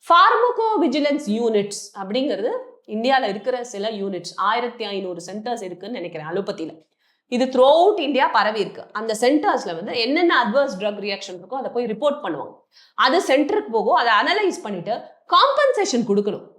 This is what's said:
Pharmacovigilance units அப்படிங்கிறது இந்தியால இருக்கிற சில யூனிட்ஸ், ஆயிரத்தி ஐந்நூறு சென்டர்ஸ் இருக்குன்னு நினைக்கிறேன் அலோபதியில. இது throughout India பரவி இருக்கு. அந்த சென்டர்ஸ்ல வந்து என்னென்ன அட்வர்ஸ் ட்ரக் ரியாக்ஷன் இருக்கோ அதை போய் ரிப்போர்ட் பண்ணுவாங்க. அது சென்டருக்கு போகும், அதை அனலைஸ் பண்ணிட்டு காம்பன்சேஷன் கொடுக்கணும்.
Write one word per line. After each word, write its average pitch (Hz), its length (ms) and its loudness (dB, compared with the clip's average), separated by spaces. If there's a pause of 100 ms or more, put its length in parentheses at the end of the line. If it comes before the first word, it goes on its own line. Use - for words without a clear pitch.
Pharmacovigilance 370 1200 2 (160)
units 208 340 -2 (220)
அப்படிங்கிறது 220 500 -2 (460)
இந்தியால 254 360 2
இருக்கிற 247 240 -4 (140)
சில 202 160 -6 (160)
யூனிட்ஸ், 196 320 -8 (160)
ஆயிரத்தி 240 420 -4
ஐந்நூறு 185 280 -6 (100)
சென்டர்ஸ் 214 380 -8
இருக்குன்னு 202 300 -10
நினைக்கிறேன் 170 320 -10
அலோபதியில. 180 420 -6 (640)
இது 247 80 2 (100)
throughout 320 420 6 (100)
India 285 200 2 (100)
பரவி 208 280 0
இருக்கு. - 180 -10 (160)
அந்த 220 140 -4 (100)
சென்டர்ஸ்ல 285 560 2
வந்து 196 160 -8 (100)
என்னென்ன 339 280 2 (100)
அட்வர்ஸ் 214 400 0
ட்ரக் 208 240 -4
ரியாக்ஷன் 190 340 -8
இருக்கோ 240 220 -10
அதை 196 120 -6
போய் 240 180 -2
ரிப்போர்ட் 285 320 -2
பண்ணுவாங்க. 139 300 -8 (500)
அது 277 140 4 (120)
சென்டருக்கு 294 460 2
போகும், 233 260 2
அதை 233 180 4
அனலைஸ் 359 440 0
பண்ணிட்டு 196 300 -6 (400)
காம்பன்சேஷன் 508 760 4
கொடுக்கணும். 202 360 0 (120)